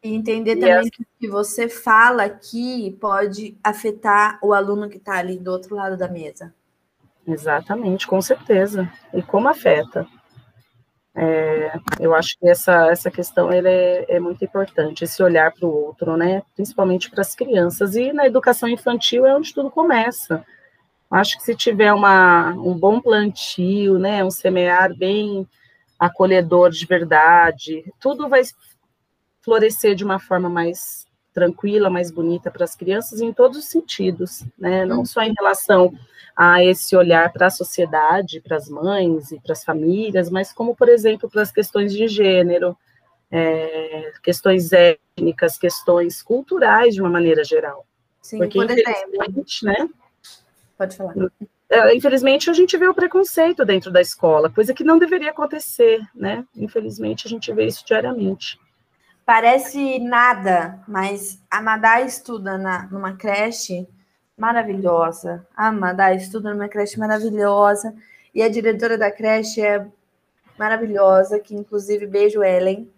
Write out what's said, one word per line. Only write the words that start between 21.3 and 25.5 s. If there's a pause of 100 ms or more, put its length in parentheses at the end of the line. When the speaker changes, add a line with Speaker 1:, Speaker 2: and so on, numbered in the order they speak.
Speaker 2:
que
se
tiver
uma,
um
bom
plantio,
né,
um
semear
bem (500)